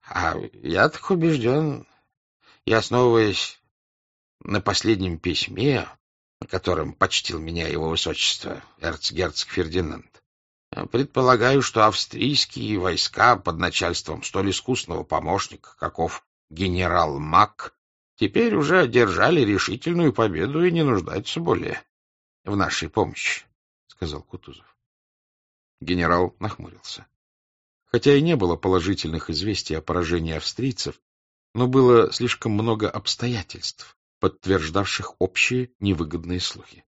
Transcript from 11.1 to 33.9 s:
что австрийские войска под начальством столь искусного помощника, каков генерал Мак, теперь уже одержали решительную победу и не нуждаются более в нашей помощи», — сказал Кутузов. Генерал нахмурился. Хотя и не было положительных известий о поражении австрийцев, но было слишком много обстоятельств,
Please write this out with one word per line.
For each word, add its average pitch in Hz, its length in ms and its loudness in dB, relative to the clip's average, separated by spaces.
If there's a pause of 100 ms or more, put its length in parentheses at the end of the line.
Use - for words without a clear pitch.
что 110 260 4
австрийские 110 920 -2
войска 92 580 2
под 82 220 -4
начальством 87 640 -4
столь 98 280 -2
искусного 90 540 -4
помощника, - 760 -4
каков - 480 -6 (220)
генерал 85 680 0
Мак, 82 560 0 (420)
теперь 214 380 0
уже 165 260 2
одержали 120 640 4
решительную 123 720 0
победу 113 500 0
и 180 80 2
не 165 100 0
нуждаются 107 580 -2
более 131 420 -2 (640)
в 101 120 -4
нашей 82 320 -2
помощи», — - 560 -4 (420)
сказал 78 360 -10
Кутузов. - 540 -20 (1040)
Генерал 87 560 2
нахмурился. - 680 -12 (760)
Хотя 139 300 4
и 139 80 6
не 165 120 2
было 87 220 2
положительных 87 720 -2
известий 87 460 -4
о 80 80 -6
поражении 82 500 -2
австрийцев, 95 680 -6 (560)
но 123 120 2
было 123 460 8
слишком 120 400 -2
много 107 360 0
обстоятельств, - 1080 -8 (240)